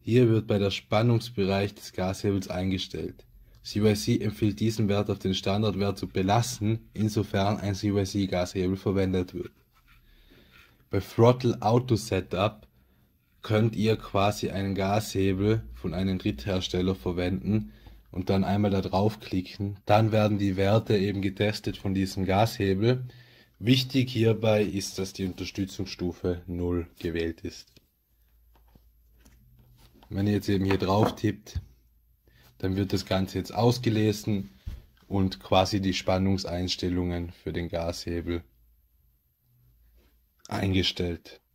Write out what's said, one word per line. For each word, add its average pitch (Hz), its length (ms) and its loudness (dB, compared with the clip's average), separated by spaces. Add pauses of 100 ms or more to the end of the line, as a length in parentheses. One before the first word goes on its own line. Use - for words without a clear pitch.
Hier 117 280 6
wird 110 180 4
bei 104 120 2
der 98 120 2
Spannungsbereich 101 1040 0
des - 180 -18
Gashebels 95 560 -2
eingestellt. 90 760 -4 (360)
C - 180 -4
Y 107 140 6
C 117 240 0
empfiehlt 104 400 -2
diesen 110 300 0
Wert 101 220 2
auf 98 80 -2
den 95 160 0
Standardwert 98 640 0
zu 92 100 -6
belassen, 107 840 0
insofern 104 640 0
ein 101 160 -4
C 104 140 -2
Y 101 180 2
C 98 200 -2
Gashebel 92 500 -2
verwendet 95 580 0
wird. - 180 -8 (1400)
Bei 101 120 -2
Throttle 120 600 4
Auto 117 360 2
Setup 95 720 -2 (760)
könnt 110 340 2
ihr 107 200 2
quasi - 540 -2
einen 98 240 -4
Gashebel 98 880 0 (120)
von - 180 -8
einem 92 260 -2
Dritthersteller 92 760 -2
verwenden 92 760 -2 (380)
und 92 200 -6
dann 95 140 4
einmal 101 260 2
da 98 100 2
draufklicken. 98 1040 -2
Dann 107 260 4
werden 107 280 2
die 98 180 0
Werte 104 400 4
eben 98 240 0
getestet 101 560 -2
von 98 180 -4
diesem 95 300 0
Gashebel. 101 800 2 (540)
Wichtig 127 520 2
hierbei 110 520 4
ist, 95 360 -4
dass 95 140 -6
die 98 140 -4
Unterstützungsstufe 90 1200 -6
null 87 400 -2 (120)
gewählt 82 440 -4
ist. - 280 -14 (2500)
Wenn 98 180 0
ihr 104 60 4
jetzt 101 160 0
eben 98 160 2
hier 95 140 2
drauf 101 360 2
tippt, - 460 -4 (960)
dann 92 180 -2
wird 98 160 0
das 95 140 -2
Ganze 95 320 -2
jetzt - 160 -8
ausgelesen 107 960 0 (580)
und 95 320 0
quasi 95 400 2
die 95 140 0
Spannungseinstellungen 90 1400 -2
für - 220 -8
den 85 140 -6
Gashebel 85 760 -4 (2000)
eingestellt. 92 920 -2 (140)